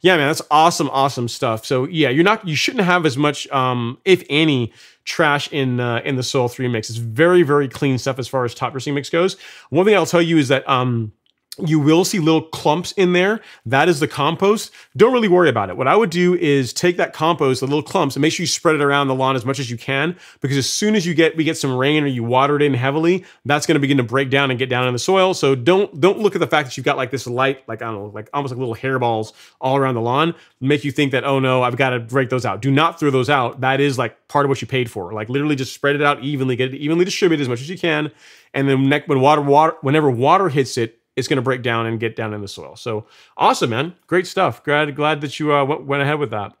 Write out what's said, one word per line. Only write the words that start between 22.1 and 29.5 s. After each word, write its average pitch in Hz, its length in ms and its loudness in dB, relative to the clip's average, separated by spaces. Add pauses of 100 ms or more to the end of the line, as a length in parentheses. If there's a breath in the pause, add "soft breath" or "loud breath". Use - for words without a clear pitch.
water 135 320 2
it 143 40 2
in 143 120 2
heavily, 160 500 0 (220 loud breath)
that's 143 200 0
gonna 156 140 2
begin 139 160 0
to 127 80 2
break 131 260 -2
down 139 200 2
and 123 100 -2
get 131 80 -2
down 123 180 0
in 127 60 0
the 123 80 -4
soil. 185 340 2
So 139 220 0
don't, 175 460 0
don't 240 180 2
look 208 160 0
at 170 60 0
the 147 60 0
fact 151 200 2
that - 80 -14
you've 131 100 -8
got, 143 120 0
like, 131 120 -4
this 131 160 -8
light, 127 440 -2
like, 113 120 -10
I 120 40 -10
don't 113 100 -8
know, 104 180 -12
like, 110 200 -14
almost 139 200 -4
like 120 60 -10
little 120 160 -6
hairballs 120 560 -2 (300 soft breath)